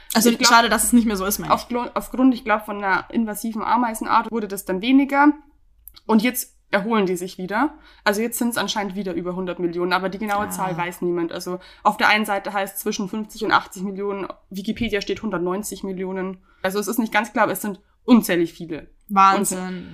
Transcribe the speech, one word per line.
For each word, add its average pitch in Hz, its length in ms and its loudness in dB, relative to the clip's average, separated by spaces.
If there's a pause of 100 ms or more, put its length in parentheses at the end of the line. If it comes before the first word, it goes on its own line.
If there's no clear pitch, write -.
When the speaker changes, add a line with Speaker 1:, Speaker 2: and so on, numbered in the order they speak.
(140)
Speaker 1:
Also 214 160 6
Speaker 2:
ich 233 100 2
glaub, 247 100 4
Speaker 1:
schade, 233 200 8
dass 214 160 2
es - 80 2
nicht 233 120 6
mehr 214 120 0
so 185 80 -4
ist, 208 140 -2
meine 165 140 -2
ich. 226 60 2
Speaker 2:
aufglo-, 240 340 -6
aufgrund, 247 400 2
ich - 100 -6
glaub, 214 220 0
von 208 180 -8
einer 190 280 0
invasiven 220 520 -4
Ameisenart 220 680 0
wurde 214 160 -4
das 190 180 -10
dann 185 160 -4
weniger. 277 520 4 (720)
Und 214 180 4
jetzt - 320 -4 (160)
erholen 202 360 2
die 180 100 -2
sich 185 220 -10
wieder. 214 340 -2 (300)
Also 208 180 0
jetzt 233 160 -2
sind's 233 200 0
anscheinend 202 380 -4
wieder 190 180 -4
über 175 220 -4
hundert 180 240 -4
Millionen, 175 320 -2
aber 185 160 0
die 185 120 -6
genaue 208 260 -2
Speaker 1:
Ah. 196 60 -8
Speaker 2:
Zahl 185 260 -4
weiß 175 240 -6
niemand. 175 320 -2
Also 180 260 -8 (240)
auf 202 140 2
der 226 100 4
einen 214 180 4
Seite 196 280 -4
heißt 196 260 -4
zwischen 214 300 -4
fünfzig 220 340 -8
und 196 80 -2
achtzig 180 320 0
Millionen, 196 440 -6 (240)
Wikipedia 202 500 -4
steht 196 200 -4
hundertneunzig 190 640 -4
Millionen. 190 600 -6 (180)
Also 190 180 -2
es 208 80 -4
ist 226 120 -2
nicht 220 120 -2
ganz 214 220 -2
klar, 220 100 2
aber 196 100 2
es 190 80 -6
sind 202 200 -8 (240)
unzählig 190 480 4
viele. 165 360 -12 (200)
Speaker 1:
Wahnsinn, 185 840 2